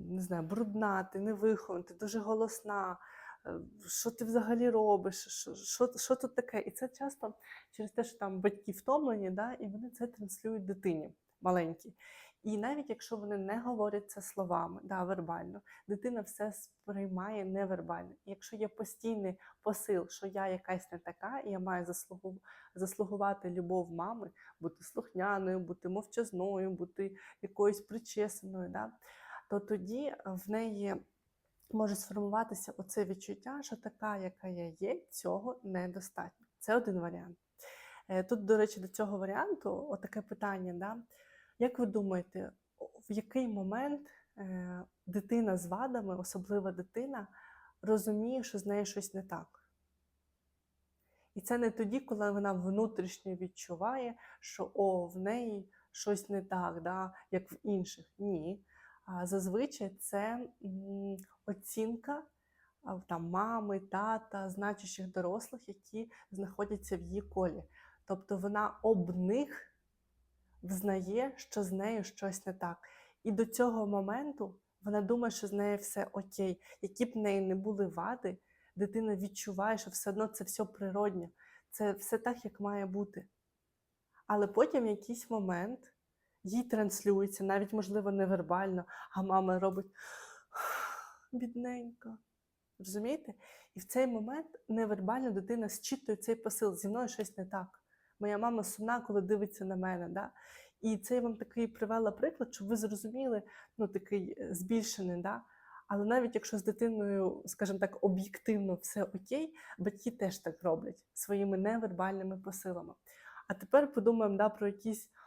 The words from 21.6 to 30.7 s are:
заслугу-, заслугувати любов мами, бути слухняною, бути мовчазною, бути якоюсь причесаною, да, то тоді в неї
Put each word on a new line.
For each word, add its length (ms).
заслугу-, 540
заслугувати 720
любов 420
мами, 400
бути 240
слухняною, 760
бути 300
мовчазною, 800
бути 440
якоюсь 400
причесаною, 880
да, 220
то 100
тоді 560
в 240
неї 460